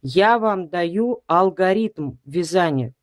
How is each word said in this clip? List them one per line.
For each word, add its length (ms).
Я 360
вам 300
даю 600
алгоритм 960
вязания 760